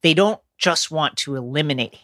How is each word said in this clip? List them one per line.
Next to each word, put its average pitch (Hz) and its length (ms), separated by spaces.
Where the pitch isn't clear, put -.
They 165 120
don't 202 260
just - 340
want 156 260
to 139 180
eliminate 139 680